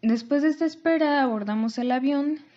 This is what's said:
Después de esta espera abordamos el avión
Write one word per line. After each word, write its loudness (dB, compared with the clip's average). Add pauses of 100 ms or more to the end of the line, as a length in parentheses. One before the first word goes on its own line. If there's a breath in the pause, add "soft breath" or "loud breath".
Después 0
de 4
esta -2
espera 0
abordamos -2
el -2
avión 0 (180 soft breath)